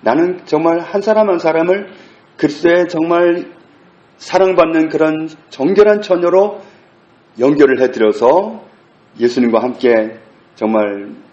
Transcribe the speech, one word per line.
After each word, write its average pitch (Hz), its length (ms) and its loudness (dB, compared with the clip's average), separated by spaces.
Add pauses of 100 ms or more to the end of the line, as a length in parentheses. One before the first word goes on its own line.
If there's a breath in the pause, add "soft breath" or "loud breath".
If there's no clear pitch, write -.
나는 160 440 -2
정말 165 340 -2
한 202 220 -6
사람 214 280 0
한 175 100 0
사람을 165 500 -2 (480 loud breath)
그리스도의 170 500 0
정말 170 600 -2 (680)
사랑받는 170 720 0
그런 156 380 -2 (220)
정결한 208 520 2
처녀로 185 600 0 (800 loud breath)
연결을 131 420 2
해드려서 127 840 0 (560)
예수님과 117 440 0
함께 117 560 -2 (340)
정말 107 560 -4 (240)